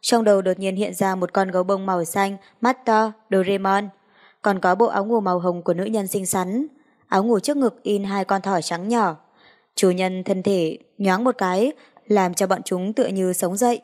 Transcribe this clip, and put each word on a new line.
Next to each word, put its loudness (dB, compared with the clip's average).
Trong 2
đầu 6
đột 0
nhiên -4
hiện -2
ra 0
một -4
con 0
gấu 0
bông -2
màu -2
xanh, -2
mắt 0
to, 2
Doraemon. 0
Còn 0
có 4
bộ 4
áo -2
ngủ 2
màu 0
hồng -2
của 0
nữ -2
nhân -2
xinh -4
xắn. -2
Áo 2
ngủ 2
trước -2
ngực 0
in -2
hai -2
con 0
thỏ -2
trắng -6
nhỏ. 0
Chủ 4
nhân -2
thân -2
thể 0
nhoáng 0
một 0
cái, 0
làm 2
cho -2
bọn -2
chúng -4
tựa 0
như -2
sống -4
dậy. 0